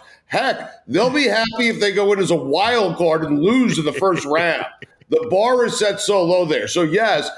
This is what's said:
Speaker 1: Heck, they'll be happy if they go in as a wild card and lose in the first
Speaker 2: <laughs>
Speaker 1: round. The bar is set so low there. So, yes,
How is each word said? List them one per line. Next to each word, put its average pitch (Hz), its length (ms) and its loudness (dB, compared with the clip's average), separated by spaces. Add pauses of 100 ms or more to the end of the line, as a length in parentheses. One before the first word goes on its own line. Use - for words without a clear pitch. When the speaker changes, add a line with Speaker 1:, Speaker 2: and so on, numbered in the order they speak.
(240)
Speaker 1:
Heck, 226 460 -4 (160)
they'll 190 240 0
be 269 180 0
happy 226 400 -2
if 196 100 -2
they 202 140 0
go 202 220 2
in 196 60 0
as 160 100 0
a 170 60 2
wild 180 600 0
card 160 260 2
and 147 180 0
lose 208 380 2
in 160 60 0
the 147 80 -2
first 175 320 0
Speaker 2:
<laughs> - 0 -
Speaker 1:
round. 151 400 0 (460)
The 160 200 0
bar 233 360 2
is - 120 -4
set 202 220 0
so 196 240 2
low 175 220 2
there. 123 200 -2
So, 165 140 -2
yes, 175 580 0